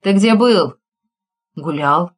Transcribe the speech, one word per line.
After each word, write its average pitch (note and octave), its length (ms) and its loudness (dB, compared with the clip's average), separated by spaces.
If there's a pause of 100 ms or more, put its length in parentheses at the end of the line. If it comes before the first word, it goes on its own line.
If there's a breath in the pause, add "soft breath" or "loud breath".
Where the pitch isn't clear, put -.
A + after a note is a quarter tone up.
"Ты G3 100 -2
где G#3 220 2
был?" G3+ 400 0 (800)
"Гулял". D3+ 600 -4